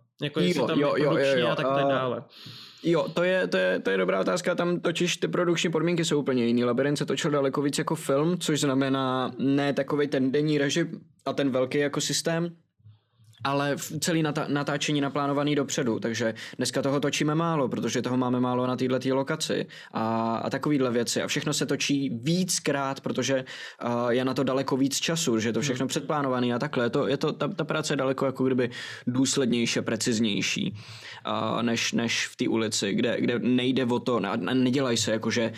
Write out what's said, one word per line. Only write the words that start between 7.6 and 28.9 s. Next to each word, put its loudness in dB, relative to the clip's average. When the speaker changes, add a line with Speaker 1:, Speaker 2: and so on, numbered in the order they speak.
Speaker 2:
víc 0
jako -2
film, 2
což 0
znamená 0
ne 2
takovej 0
ten 0
denní 2
režim 0
a -2
ten 0
velký 2
jako 0
systém, -2
ale 2
v-, -8
celý 2
nata-, 0
natáčení 0
naplánovaný 0
dopředu, 0
takže -2
dneska -2
toho 0
točíme 0
málo, 2
protože -2
toho -2
máme 2
málo 0
na 0
této 0
lokaci -2
a, 0
a -4
takovýhle 2
věci. 0
A -2
všechno -2
se -2
točí 0
víckrát, 0
protože, -2
a, 0
je 2
na 0
to 0
daleko 0
víc 2
času, 0
že 0
je 0
to 0
všechno -2
Speaker 1:
Hmm. -2
Speaker 2:
předplánovaný 0
a 0
takhle. 0
Je 0
to, 0
je 0
to, 0
ta, -2
ta -4
práce -2
je 0
daleko 0
jako 0
kdyby 2